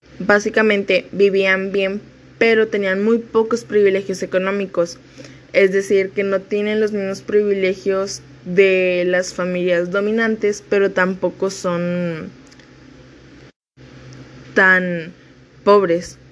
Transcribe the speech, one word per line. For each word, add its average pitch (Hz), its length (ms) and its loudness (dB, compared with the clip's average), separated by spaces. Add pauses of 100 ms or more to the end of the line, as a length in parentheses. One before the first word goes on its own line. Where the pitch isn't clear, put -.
(200)
básicamente 208 920 0
vivían 190 600 0
bien, 196 280 -4 (380)
pero 220 300 2
tenían 202 360 -2
muy 226 140 2
pocos 226 460 -2
privilegios 196 580 0
económicos, 185 760 -4 (520)
es 190 200 4
decir, 196 400 0
que 202 120 -4
no 196 160 -2
tienen 208 400 -4
los 214 120 0
mismos 196 320 -6
privilegios 196 960 -2 (240)
de 185 600 4
las 180 260 -2
familias 180 560 -2
dominantes, 214 800 -2
pero 196 220 2
tampoco 185 580 -2
son 175 800 -4 (2250)
tan 180 580 2 (520)
pobres 185 560 2 (120)